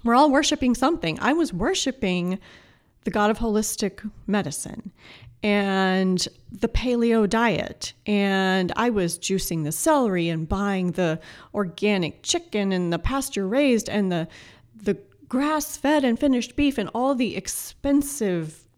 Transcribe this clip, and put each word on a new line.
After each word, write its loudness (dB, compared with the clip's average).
We're 2
all 8
worshiping 2
something. 0
I 2
was 0
worshiping -2
the -4
God 2
of -2
holistic -2
medicine -4
and 2
the -2
paleo 2
diet. 0
And 2
I 0
was 0
juicing -2
the -2
celery 2
and -4
buying -2
the 0
organic -2
chicken -2
and 0
the -2
pasture -4
raised 2
and 0
the, -2
the -2
grass -2
fed 2
and 2
finished 0
beef 2
and -4
all 0
the -2
expensive -2